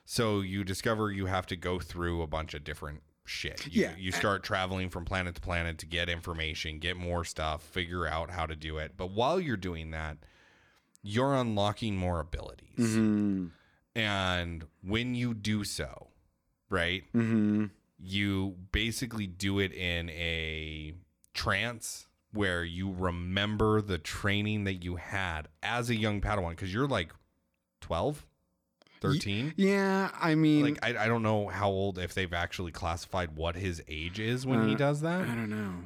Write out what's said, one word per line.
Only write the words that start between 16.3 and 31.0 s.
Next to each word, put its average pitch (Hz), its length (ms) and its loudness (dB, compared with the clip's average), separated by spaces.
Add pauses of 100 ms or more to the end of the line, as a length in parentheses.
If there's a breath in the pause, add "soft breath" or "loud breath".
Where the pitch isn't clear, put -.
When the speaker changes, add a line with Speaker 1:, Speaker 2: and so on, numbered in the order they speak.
Speaker 1:
right, 90 340 2 (100)
Speaker 2:
Mm-hmm. 107 520 4 (340)
Speaker 1:
you 98 560 0 (160)
basically 110 540 0
do 95 320 0
it 95 140 2
in 85 380 -2
a 78 840 -4 (400)
trance 113 720 -2 (260)
where 92 320 2
you 90 280 -2
remember 98 920 2
the 95 160 0
training 104 680 0
that 95 180 -2
you 87 140 -2
had 85 520 -4 (140)
as 120 280 0
a 117 40 2
young 107 280 2
Padawan, 92 340 0
'cause 92 160 -6
you're, 131 160 0
like, 95 240 0 (720)
twelve, 110 420 0 (760 soft breath)
thirteen? 101 460 0 (100)
Speaker 2:
Y-, 196 80 6
yeah, 196 520 4
I 160 180 4
mean 151 280 8
Speaker 1:
Like, 147 180 2
I, 110 220 2